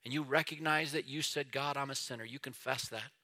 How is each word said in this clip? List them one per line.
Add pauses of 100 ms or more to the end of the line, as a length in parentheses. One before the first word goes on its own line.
and
you
recognized
that
you
said,
"God,
I'm
a
sinner."
You
confess
that. (120)